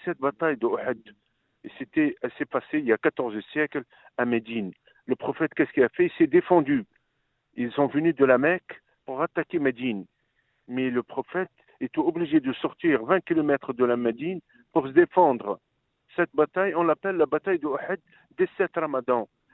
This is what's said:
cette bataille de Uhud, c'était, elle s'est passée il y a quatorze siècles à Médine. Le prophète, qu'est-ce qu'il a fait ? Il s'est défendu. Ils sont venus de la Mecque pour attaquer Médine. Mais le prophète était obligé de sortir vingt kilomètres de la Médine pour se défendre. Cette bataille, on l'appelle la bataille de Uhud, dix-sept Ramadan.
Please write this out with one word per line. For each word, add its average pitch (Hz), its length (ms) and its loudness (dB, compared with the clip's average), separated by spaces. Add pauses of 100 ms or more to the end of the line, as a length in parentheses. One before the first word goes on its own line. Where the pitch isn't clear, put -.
cette 170 140 -6
bataille 143 380 -2
de 113 100 -2
Uhud, 113 360 -4 (720)
c'était, 143 440 0
elle 123 160 -4
s'est 135 80 -4
passée - 340 -4
il 147 60 -4
y 110 80 4
a 107 40 6
quatorze 120 420 -2 (120)
siècles 147 320 -2 (340)
à 123 80 0
Médine. 113 460 -2 (340)
Le 127 100 -2
prophète, - 380 -4
qu'est-ce - 200 -2
qu'il 135 100 4
a 117 60 4
fait ? - 160 0
Il 170 120 -4
s'est 165 100 4 (120)
défendu. 143 460 2 (720)
Ils 120 180 -4
sont 143 140 2
venus 151 280 0
de 139 100 4
la 127 120 6
Mecque 160 360 -2 (320)
pour 131 160 -8
attaquer 170 380 -4
Médine. 123 460 -2 (640)
Mais 127 200 -4
le 120 140 -2
prophète - 460 -8 (320)
était - 180 -4 (120)
obligé 160 280 0
de 131 140 -2
sortir 143 520 -2
vingt 175 160 2
kilomètres 147 520 -2
de 123 120 2
la 120 120 2
Médine 123 420 -4 (320)
pour 135 160 0
se 135 60 -10
défendre. 139 680 2 (560)
Cette 170 180 -2
bataille, 160 420 0
on 170 80 0
l'appelle 170 340 0
la 160 80 4
bataille 156 340 -2
de 143 80 -6
Uhud, 147 320 -6 (380)
dix-sept 185 380 -2
Ramadan. 131 520 -2 (260)